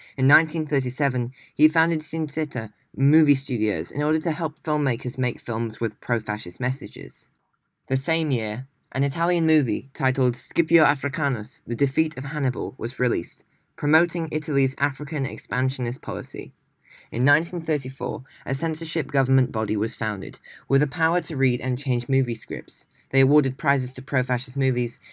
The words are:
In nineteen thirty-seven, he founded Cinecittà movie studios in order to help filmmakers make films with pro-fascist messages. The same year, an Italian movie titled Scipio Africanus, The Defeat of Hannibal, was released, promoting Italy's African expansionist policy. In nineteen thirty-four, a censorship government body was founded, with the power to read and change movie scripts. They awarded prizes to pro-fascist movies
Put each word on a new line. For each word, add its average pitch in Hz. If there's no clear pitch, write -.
In 131
nineteen 156
thirty-seven, 131
he 151
founded 165
Cinecittà 151
movie 143
studios 104
in 147
order 156
to 156
help 160
filmmakers 135
make 123
films 113
with 110
pro-fascist 107
messages. -
The 135
same 160
year, 113
an 135
Italian 165
movie 127
titled 131
Scipio 170
Africanus, 139
The 120
Defeat 143
of 135
Hannibal, 127
was -
released, 113
promoting 160
Italy's 139
African 143
expansionist 127
policy. -
In 120
nineteen 165
thirty-four, 131
a -
censorship 160
government 131
body 110
was 107
founded, 104
with 135
the 143
power 165
to 151
read 127
and 127
change 123
movie 131
scripts. -
They 135
awarded 135
prizes 135
to 131
pro-fascist 127
movies 123